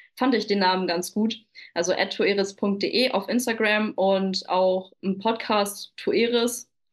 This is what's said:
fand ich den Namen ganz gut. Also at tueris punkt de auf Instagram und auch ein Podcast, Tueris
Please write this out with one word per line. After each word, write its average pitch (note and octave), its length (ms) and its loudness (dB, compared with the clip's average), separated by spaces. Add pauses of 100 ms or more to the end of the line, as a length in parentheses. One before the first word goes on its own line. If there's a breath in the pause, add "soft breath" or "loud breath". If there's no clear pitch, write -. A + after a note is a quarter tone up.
(160 loud breath)
fand B3+ 180 2
ich G#3+ 120 0
den G3+ 140 0
Namen F#3 260 2
ganz F3 260 -4
gut. A3 320 -2 (300 loud breath)
Also E3+ 180 0
at - 240 0
tueris G3 400 0
punkt G3 260 0
de B3+ 280 0
auf G3+ 180 -4
Instagram A3 680 0
und F#3+ 540 0
auch F#3 440 0 (120)
ein F#3+ 140 -2
Podcast, G#3 800 -2
Tueris A#3 720 0 (220)